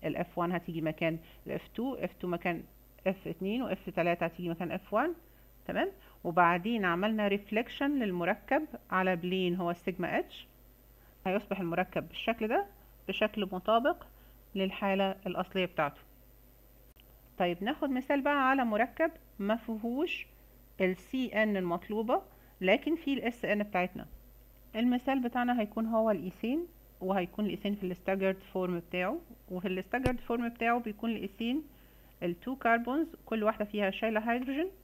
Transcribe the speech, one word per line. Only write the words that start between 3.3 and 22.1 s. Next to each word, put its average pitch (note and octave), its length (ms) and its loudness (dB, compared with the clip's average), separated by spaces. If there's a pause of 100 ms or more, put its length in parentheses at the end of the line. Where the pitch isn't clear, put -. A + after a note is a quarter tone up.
واف G3 280 -4
تلاتة E3+ 360 2
هتيجي E3+ 240 -4
مكان E3 220 -2
اف F#3 220 -6
وان. C#4+ 200 2 (520)
تمام؟ E4 260 -2 (320)
وبعدين F3+ 640 4
عملنا G#3 420 2
reflection A3+ 720 0
للمركب G3+ 680 0 (260)
على F#3 240 4
بلين F3+ 400 0
هو F3 160 0
السيجما F3 480 -2
اتش، - 280 -8 (800)
هيصبح F#3+ 340 -2
المركب E3+ 480 -2
بالشكل A3+ 400 -2
ده، E4 180 2 (420)
بشكل G#3 440 0
مطابق A#3 560 2 (480)
للحالة F#3+ 600 0 (100)
الأصلية F3+ 400 -2
بتاعته. D#3 360 -2 (1400)
طيب F3 260 0
ناخد C#4 260 -2
مثال C4+ 320 0
بقى C#4 280 4
على C4+ 160 4
مركب A#3+ 460 2 (280)
ما G3+ 160 2
فيهوش A#3 720 -4 (540)
ال F#3 160 2
سي C4 300 -4
ان G#3 300 2
المطلوبة G#3 640 0 (400)